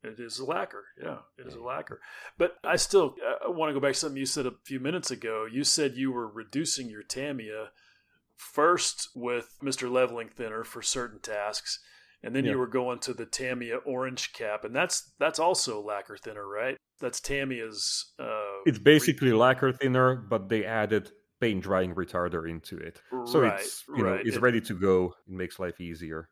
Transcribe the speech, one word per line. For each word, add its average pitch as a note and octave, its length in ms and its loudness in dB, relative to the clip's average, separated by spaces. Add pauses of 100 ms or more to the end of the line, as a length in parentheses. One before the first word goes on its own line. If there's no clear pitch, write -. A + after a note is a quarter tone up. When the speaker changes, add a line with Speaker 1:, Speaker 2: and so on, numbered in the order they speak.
Speaker 1:
It A2 160 -14
is A2+ 200 -10
a C3 60 -8
lacquer, D#3+ 400 -4 (160)
yeah. - 180 -8 (180)
It C3 100 -18
is - 80 -16
a A#2 40 -14
Speaker 2:
Yeah. A#2 60 -16
Speaker 1:
lacquer. C#3 360 -8 (360)
But F3 260 2
I E3 120 4
still, D#3 400 6 (100)
uh, - 260 -2
wanna D#3 220 0
go C3+ 60 0
back C#3+ 140 2
to - 60 -2
something C#3+ 180 -4
you C3+ 80 -2
said C3 200 -2
a B2 100 -4 (100)
few C3+ 140 -6
minutes D3+ 320 -2
ago. A2 340 -4
You A#2 180 -4
said C#3+ 320 2
you C3+ 160 0
were A#2+ 160 -4
reducing B2+ 640 -4
your G#2+ 140 -14
Tamiya A2+ 680 -8 (640)
first - 800 2
with A#2+ 460 -4
Mister C3 280 -2
Leveling A#2+ 400 2
Thinner A2+ 340 -8
for A2+ 180 -12
certain A2+ 380 -4
tasks, G#2 600 -6 (420)
and A#2 140 -8
then C3+ 100 2
you - 60 2
Speaker 3:
Yeah. C3+ 60 0
Speaker 1:
were B2+ 100 0
going B2 320 -2
to B2 140 -6
the A#2 120 -8
Tamiya B2 520 -6
Orange B2+ 560 -6
Cap, G#2+ 300 -6
and A2+ 120 -6
that's, - 440 -2
that's D#3 200 0
also D#3 420 2
lacquer G#2 360 -6
thinner, G#2 300 -12
right? A2 300 -4 (220)
That's B2 200 -4
Tamiya's, B2 1000 -4
uh, G#2 460 -6
Speaker 3:
It's B2+ 140 2
Speaker 1:
re- G2 40 -14
Speaker 3:
basically C#3+ 500 8
lacquer B2+ 380 6
thinner, B2+ 440 4
but G2+ 340 -2
they G#2+ 160 2
added G#2+ 460 0 (280)
paint G#2 240 2
drying F#2 300 2
retarder E2+ 560 -2
into E2 280 -10
it. D#2 240 -14 (240)
So B2 160 4
Speaker 1:
Right, G#2+ 180 4
Speaker 3:
it's, - 300 -8
you C#3 140 0
know, F#2+ 120 2
Speaker 1:
right. G2+ 100 -2
Speaker 3:
it's A2 120 0
Speaker 1:
It - 40 0
Speaker 3:
ready A#2+ 200 4
to A2 120 -6
go. F#2 420 4 (120)
It F#2+ 60 -14
makes F2+ 260 -8
life F2+ 200 -6
easier. E2 520 -10